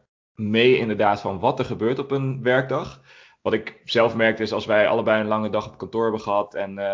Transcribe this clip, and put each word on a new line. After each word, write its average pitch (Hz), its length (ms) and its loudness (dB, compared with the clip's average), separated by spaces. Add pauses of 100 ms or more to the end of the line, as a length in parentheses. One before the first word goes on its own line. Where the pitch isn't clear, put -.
(360)
mee 113 420 4
inderdaad 104 440 0
van 98 180 -4
wat 117 200 0
er 120 60 0
gebeurt 110 340 -2
op 135 120 -6
een 135 320 -4
werkdag. 135 580 0 (400)
Wat 101 120 0
ik - 320 -6
zelf 113 300 2
merkte 110 280 2
is, 110 100 -4
als 107 120 -4
wij 107 220 4
allebei 110 340 2
een 107 60 -2
lange 107 220 -2
dag 104 180 -4
op - 100 -18
kantoor 113 260 -4
hebben 107 180 -2
gehad 104 340 -2
en, 98 140 -6
eh, 98 240 -8